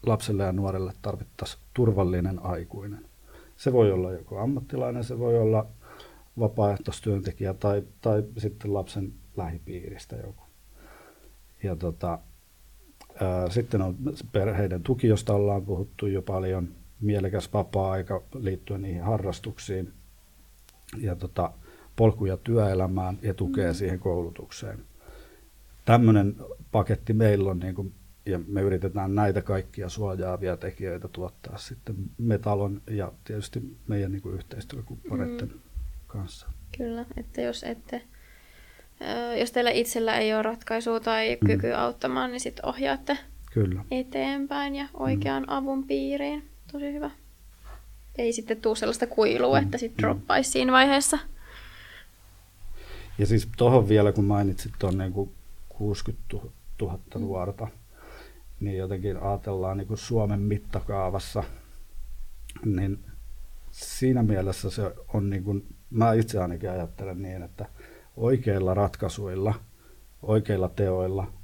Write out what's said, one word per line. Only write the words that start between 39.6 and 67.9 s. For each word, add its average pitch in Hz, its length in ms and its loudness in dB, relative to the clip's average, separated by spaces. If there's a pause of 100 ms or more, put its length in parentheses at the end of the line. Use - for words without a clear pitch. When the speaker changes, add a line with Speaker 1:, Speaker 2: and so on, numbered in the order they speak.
Speaker 3:
itsellä 226 480 2
ei 220 160 2
ole 220 80 2
ratkaisua 226 580 -2
tai 220 400 0
Speaker 1:
Mm. 104 60 6
Speaker 3:
kykyä - 340 4
auttamaan, 254 500 0
niin 247 100 -6
sit 247 220 -8
ohjaatte 269 560 -2 (340)
Speaker 1:
Kyllä. 95 380 0
Speaker 3:
eteenpäin 277 840 -4
ja 277 100 -6
Speaker 1:
Mm. 277 100 -12
Speaker 3:
oikean 131 560 0
avun 269 360 -2
piiriin. 285 640 -4 (220)
Tosi 285 200 -6
hyvä. 294 180 -6 (1080)
Ei 240 140 2
sitten 220 280 -2
tuu 220 140 2
sellaista 226 320 0
kuilua, 247 540 6
Speaker 1:
Mm. 277 40 2
Speaker 3:
että 277 140 -2
sit 233 140 -4
Speaker 1:
Mm. - 100 -8
Speaker 3:
droppaisi - 480 2
siinä 254 220 4
vaiheessa. 277 460 6 (2000)
Speaker 1:
Ja 104 80 4
siis 110 300 4
tohon 120 320 6
vielä, 104 240 8
kun 104 120 2
mainitsit 101 540 2
ton 95 200 2
niinku 95 340 -2 (360)
kuuskyttuhatta - 1500 -6
Speaker 3:
Mm. 113 60 -4
Speaker 1:
nuorta, 98 440 -4 (920)
niin 101 180 -2
jotenkin 95 380 -2
ajatellaan 95 600 -2
niinku 101 200 -4
Suomen 104 440 0
mittakaavassa, 101 1040 -2 (1200)
niin 98 400 0 (680)
siinä 127 520 2
mielessä 95 480 2
se 98 240 -4 (200)
on 101 160 2
niinku, 98 300 0 (300)
mä 113 220 6
itse 110 280 2
ainakin 87 300 -2
ajattelen 90 520 -6
niin, 92 200 -8
että 98 240 -12 (500)